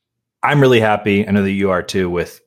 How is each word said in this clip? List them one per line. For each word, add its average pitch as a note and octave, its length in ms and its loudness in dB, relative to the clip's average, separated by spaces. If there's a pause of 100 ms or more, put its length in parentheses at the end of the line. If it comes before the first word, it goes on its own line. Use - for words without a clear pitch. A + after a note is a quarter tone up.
(420)
I'm C#3+ 200 0
really B2+ 180 4
happy, G#2 480 0
I G2 40 -8
know G2+ 120 2
that G2 80 -2
you G2 200 -2
are F2 120 -2
too, F#2 260 -4
with E2+ 380 -6